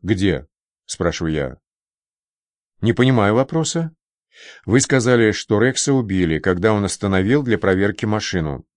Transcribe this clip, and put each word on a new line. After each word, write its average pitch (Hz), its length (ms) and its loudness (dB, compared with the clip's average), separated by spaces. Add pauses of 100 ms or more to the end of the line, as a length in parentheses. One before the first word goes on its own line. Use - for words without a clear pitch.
«Где?» — 87 440 0 (400)
спрашиваю 82 460 -4
я. 67 260 -6 (1200)
«Не 107 120 0
понимаю 110 420 2
вопроса». 160 600 -2 (720)
«Вы 120 160 2
сказали, 120 520 2
что 104 280 -2
Рекса 131 320 0
убили, 92 460 0
когда 92 340 0
он 104 120 0
остановил 98 580 0
для 113 160 0
проверки 98 480 0
машину». 87 600 -4 (100)